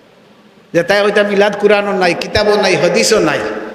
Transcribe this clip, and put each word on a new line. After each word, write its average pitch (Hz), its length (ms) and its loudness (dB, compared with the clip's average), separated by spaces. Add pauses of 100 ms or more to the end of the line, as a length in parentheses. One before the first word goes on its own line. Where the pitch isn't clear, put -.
(760)
যে 165 80 2
তাই 196 180 0
ওইটা 208 220 2
মিলাদ 202 380 0
কুরআনও 202 320 2
নাই, 185 280 0
কিতাবও 208 420 0
নাই, 190 140 2
হাদিসও 202 420 2
নাই। 151 200 0 (360)